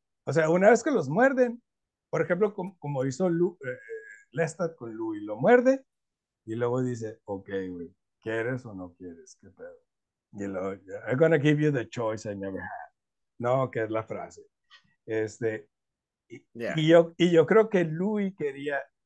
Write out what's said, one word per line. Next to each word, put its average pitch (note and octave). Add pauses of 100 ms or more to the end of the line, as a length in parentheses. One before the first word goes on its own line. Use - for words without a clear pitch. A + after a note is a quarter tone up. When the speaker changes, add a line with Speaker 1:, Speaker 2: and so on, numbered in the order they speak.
(240)
Speaker 1:
o C3
sea, D#3
una F#3
vez A#3
que D#4+
los F3
muerden, B3 (480)
por D#3+
ejemplo, G3
com-, F#3
como C#3+
hizo C#3
Lu-, F3
eh, C3
eh, B2+ (540)
Lestat D#3+
con A2+
Louis, G#2+
lo G#2+
muerde B3 (640)
y A2+
luego A#2+
dice, A2+
"Ok, G2 (220)
güey, F2 (260)
¿quieres A#2+
o G#2+
no F2+
quieres? F2+
¿Qué -
pedo?". - (560)
Y G2+
luego, F#2+ (340)
"I'm B2+
gonna D#3+
give D3+
you D3+
the A#2
choice A2
I G2+
never G2
had". - (480)
No, B2+
que A2+
es G#2+
la A2
frase. - (640)
Este, A2 (600)
y, - (100)
Speaker 2:
Ya. A#2
Speaker 1:
y D#3
yo, E3+
y F3
yo D#3+
creo G#3+
que F3+
Louis F#3+
quería C#3 (260)